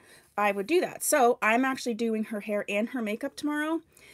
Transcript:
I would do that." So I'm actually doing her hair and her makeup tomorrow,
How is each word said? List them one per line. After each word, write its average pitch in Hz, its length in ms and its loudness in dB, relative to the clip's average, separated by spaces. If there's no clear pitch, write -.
I 208 160 2
would 196 140 -4
do 349 120 4
that." - 240 -4
So 254 380 4
I'm 233 240 4
actually 254 300 -2
doing 220 300 -2
her 214 140 -8
hair 208 300 -4
and 208 200 -2
her 254 120 -6
makeup 220 340 -6
tomorrow, 302 460 -4